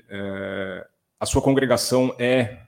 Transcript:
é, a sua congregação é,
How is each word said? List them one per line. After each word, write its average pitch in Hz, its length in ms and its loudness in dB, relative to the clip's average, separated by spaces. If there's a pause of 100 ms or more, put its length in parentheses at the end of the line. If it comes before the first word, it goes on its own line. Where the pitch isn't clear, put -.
é, 98 760 -8 (320)
a - 80 -6
sua 139 160 0
congregação 127 760 2
é, 123 520 0